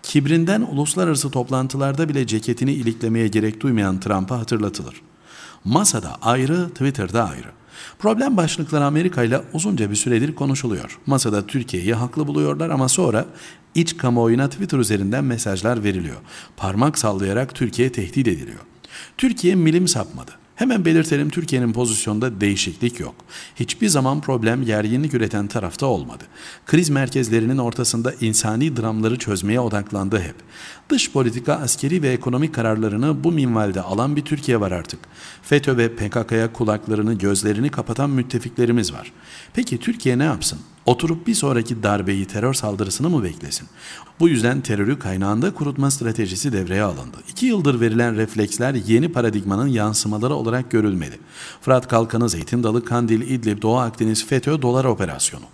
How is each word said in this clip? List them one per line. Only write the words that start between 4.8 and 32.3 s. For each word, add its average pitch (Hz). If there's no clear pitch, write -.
Masada 113
ayrı, 131
Twitter'da 117
ayrı. 64
Problem 226
başlıkları 151
Amerika 151
ile 120
uzunca 156
bir 104
süredir 123
konuşuluyor. 131
Masada 110
Türkiye'yi 110
haklı 123
buluyorlar 147
ama 135
sonra 123
iç 165
kamuoyuna 120
Twitter 170
üzerinden 107
mesajlar 110
veriliyor. 87
Parmak 110
sallayarak 104
Türkiye 127
tehdit 117
ediliyor. 71
Türkiye 202
milim 175
sapmadı. -
Hemen 226
belirtelim, 156
Türkiye'nin 127
pozisyonda 110
değişiklik 101
yok. 71
Hiçbir 202
zaman 143
problem 123
gerginlik 113
üreten 104
tarafta 101
olmadı. 69
Kriz 160
merkezlerinin 127
ortasında 117
insani 113
dramları 110
çözmeye 101
odaklandı 101
hep. 76
Dış -
politika, 123
askeri 156
ve 139
ekonomik 127